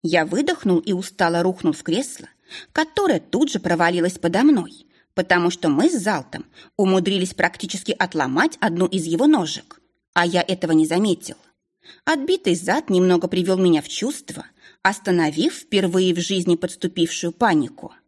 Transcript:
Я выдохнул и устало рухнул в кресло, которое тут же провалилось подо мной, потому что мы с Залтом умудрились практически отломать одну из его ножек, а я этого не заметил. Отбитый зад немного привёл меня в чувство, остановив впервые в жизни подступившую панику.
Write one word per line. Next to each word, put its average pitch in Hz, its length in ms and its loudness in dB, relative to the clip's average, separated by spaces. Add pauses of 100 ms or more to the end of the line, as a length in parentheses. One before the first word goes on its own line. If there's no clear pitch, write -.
Я 160 240 2
выдохнул 208 540 0
и 196 140 -4
устало 175 500 -2
рухнул 185 300 -2
в - 100 -10
кресло, - 460 -6 (420)
которое 311 480 0
тут 277 320 -2
же 208 80 -4
провалилось 175 580 0
подо 180 260 0
мной, 277 440 2 (260)
потому 175 360 2
что 175 180 -4
мы 160 220 2
с 285 120 -2
Залтом 170 440 -4 (320)
умудрились 190 560 0
практически - 580 -4
отломать 160 680 -2
одну 170 240 0
из 180 200 -4
его 170 220 0
ножек, 220 540 -2 (320)
а 175 120 2
я 175 160 2
этого 180 300 -2
не 156 140 6
заметил. 175 500 -2 (680)
Отбитый 311 500 0
зад 190 340 -4
немного 180 380 4
привёл 185 300 0
меня 170 240 4
в - 80 -12
чувство, - 560 -8 (380)
остановив 180 680 0
впервые 185 600 0
в 170 60 -2
жизни 175 360 0
подступившую 175 760 -4
панику. 160 600 0 (140)